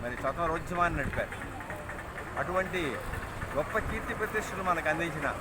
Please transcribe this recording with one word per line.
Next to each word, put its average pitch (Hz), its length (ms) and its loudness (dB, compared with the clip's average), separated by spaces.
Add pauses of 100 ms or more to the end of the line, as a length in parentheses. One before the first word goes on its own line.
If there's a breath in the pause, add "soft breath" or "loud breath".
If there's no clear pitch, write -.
మరి 123 180 -2
స్వాతంత్రోద్యమాన్ని 165 800 2
నడిపారు. 123 320 0 (1080)
అటువంటి 180 400 2 (720)
గొప్ప 147 200 2 (120)
కీర్తి 220 320 -2
ప్రతిష్టలు 202 500 0
మనకు 160 220 4
అందించిన 156 360 2 (120)